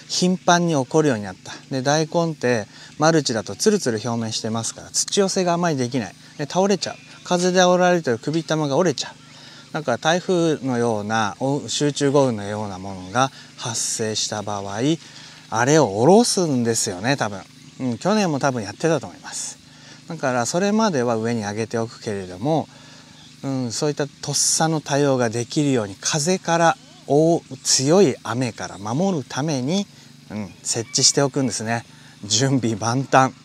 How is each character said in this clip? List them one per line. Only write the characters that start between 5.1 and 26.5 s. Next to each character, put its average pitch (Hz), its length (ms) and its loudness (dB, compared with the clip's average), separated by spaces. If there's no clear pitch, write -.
寄 196 100 2
せ 190 160 0
が 170 80 2
あ 170 40 0
ま 175 120 0
り 151 80 0
で 123 120 0
き 135 100 -2
な 104 100 -4
い。 - 60 -20
で、 151 80 -6
倒 180 220 2
れ 202 100 2
ち - 100 -6
ゃ - 40 -8
う。 - 40 -12
風 180 280 0
で 180 80 2
煽 180 180 6
ら 180 140 4
れ 175 100 2
て 147 100 -2
る 113 80 0
首 160 240 -2
玉 156 240 0
が 135 100 0
折 180 120 4
れ 131 40 2
ち - 120 -6
ゃ - 60 -14
う。 - 20 -18
だ 156 100 -6
か 123 100 0
ら 113 60 -2
台 170 200 2
風 170 460 2
の 127 120 0
よ 117 240 0
う - 20 -4
な、 107 360 -2
お-、 135 280 -2
集 147 260 0
中 139 180 0
豪 135 180 6
雨 113 80 -2
の 101 60 -6
よ 104 220 -6
う 101 40 -6
な 92 100 -10
も 95 160 -8
の 92 160 -12
が 131 200 2
発 120 220 -8
生 110 360 -4
し - 120 -4
た 107 140 -6
場 104 180 -6
合、 98 200 -8
あ 117 160 0
れ 151 140 6
を 135 80 6
下 101 180 2
ろ 202 180 8
す 185 240 0
ん 127 160 0
で 113 120 0
す - 140 -2
よ 90 120 -8
ね、 131 140 0
多 120 140 -2
分。 98 120 -12
う 131 140 -4
ん、 110 60 -6
去 196 160 0
年 196 160 0
も 139 80 -2
多 139 120 0
分 123 120 -4
や 98 80 -12
っ - 20 -10
て - 80 -18
た 160 180 2
と 104 80 -12
思 82 80 -16
い - 40 -20
ま - 120 -18
す。 - 280 -12
だ 165 100 -12
か 139 160 -2
ら 120 120 0
そ 170 140 -2
れ 202 120 0
ま 220 200 2
で 127 120 0
は 120 120 0
上 113 200 -2
に 113 80 -2
上 101 100 -6
げ 110 140 -4
て 120 100 -4
お 113 100 -2
く - 140 -16
け 113 100 -6
れ 98 160 -6
ど 90 120 -14
も、 139 280 0
う 139 40 -6
ん、 131 240 -4
そ 151 160 -4
う - 20 0
い 147 40 -2
っ - 20 -8
た 143 120 -4
と - 240 -10
っ 139 40 -2
さ - 340 0
の 160 100 0
対 143 260 0
応 135 120 2
が 120 120 2
で 117 160 -4
き 151 180 -2
る 139 80 2
よ 120 120 2
う 101 40 -6
に、 95 120 -12
風 170 400 -2
か 170 180 0